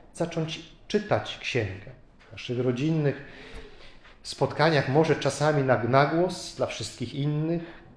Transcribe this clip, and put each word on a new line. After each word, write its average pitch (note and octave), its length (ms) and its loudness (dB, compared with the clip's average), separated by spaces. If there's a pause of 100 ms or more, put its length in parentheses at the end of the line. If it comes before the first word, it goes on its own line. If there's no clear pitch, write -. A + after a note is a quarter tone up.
(140)
zacząć - 580 -4 (160)
czytać F3 500 0
księgę. F#2+ 520 -4 (380)
W - 40 -20
naszych A#2+ 280 -6
rodzinnych C#3 640 0 (1000)
spotkaniach, C#3+ 680 2
może C#3+ 280 4
czasami D3 480 2
na, A#2+ 200 4
na C3+ 220 6
głos, E3+ 500 0
dla B2 100 0
wszystkich - 480 -8
innych, D3+ 680 -2 (140)